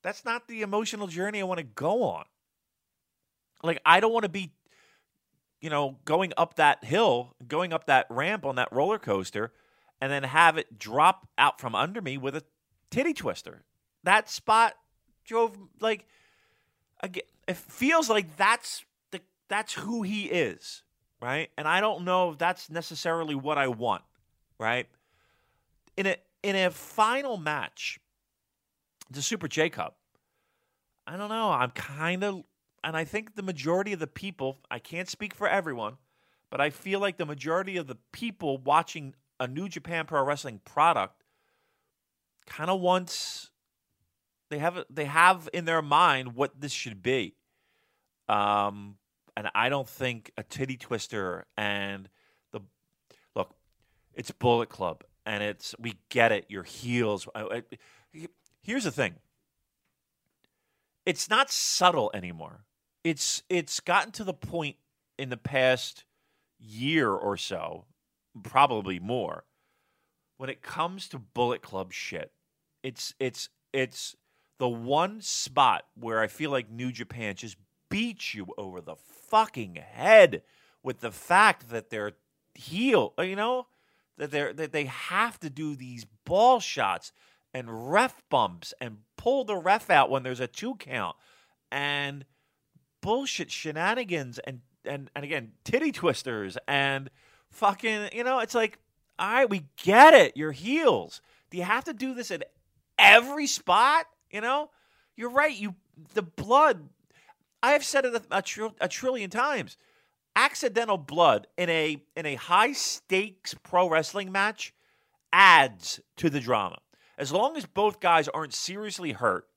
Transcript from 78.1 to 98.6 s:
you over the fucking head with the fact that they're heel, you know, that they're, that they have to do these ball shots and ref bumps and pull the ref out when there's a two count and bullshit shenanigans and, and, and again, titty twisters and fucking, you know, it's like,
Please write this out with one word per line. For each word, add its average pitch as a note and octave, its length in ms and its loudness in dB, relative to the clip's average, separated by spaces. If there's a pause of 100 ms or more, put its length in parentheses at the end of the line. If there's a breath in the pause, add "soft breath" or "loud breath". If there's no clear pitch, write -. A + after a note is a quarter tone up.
you - 120 -10 (100)
over F#2 240 -12
the D#2+ 160 -16
fucking B2+ 800 -2
head C3 640 6 (400 soft breath)
with - 180 -8
the A#2 120 -6
fact F3+ 580 4
that A#2 200 -8
they're G#2 220 -8 (420)
heel, F#3+ 640 0
you F#3 180 -4
know, A#3+ 300 -4 (500)
that D3 140 -8
they're, C#3+ 240 -2
that D3+ 180 -8
they D3+ 140 -2
have G3 540 -4
to D#3+ 100 -10
do D3 260 -8
these B2 300 -14 (180)
ball A3+ 360 6
shots G2 520 -4 (400 soft breath)
and A#2 400 -10
ref A#3+ 380 0
bumps - 500 0
and A2 180 -12 (180)
pull B3+ 280 0
the G#3 120 -4
ref F#3 340 0
out C#3+ 200 6
when C3+ 120 -2
there's B2 180 -6
a B2+ 60 -4
two A#3 300 -8
count B2 380 -6 (560 soft breath)
and C#3+ 540 -4 (760)
bullshit A#3 500 -4
shenanigans E3 920 -4
and, B2+ 200 -12 (240)
and, C#3 300 -10
and C#3+ 100 -8
again, C#3 280 -6 (120)
titty C#4+ 280 0
twisters A#2 640 -2 (100)
and C#3 420 0 (400 soft breath)
fucking, G#3 640 -2
you A#3 120 -6
know, B3+ 160 0
it's A3+ 140 -6
like, A3+ 240 0 (400)